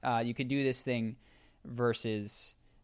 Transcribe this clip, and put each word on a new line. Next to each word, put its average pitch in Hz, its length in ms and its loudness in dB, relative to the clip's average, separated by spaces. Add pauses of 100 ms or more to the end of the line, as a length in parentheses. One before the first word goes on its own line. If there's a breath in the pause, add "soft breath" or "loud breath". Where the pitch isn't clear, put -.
Uh, 120 240 2
you 120 80 0
could 127 140 -2
do 139 160 2
this 131 180 0
thing 113 360 -2 (480)
versus, 113 880 0 (280)